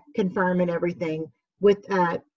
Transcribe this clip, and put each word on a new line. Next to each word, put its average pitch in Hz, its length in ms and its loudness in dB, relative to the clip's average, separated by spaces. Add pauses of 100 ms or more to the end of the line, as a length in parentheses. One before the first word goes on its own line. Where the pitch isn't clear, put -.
(140)
confirming 180 560 0
everything 170 600 -4 (300)
with, 202 300 4
uh, 180 280 0 (180)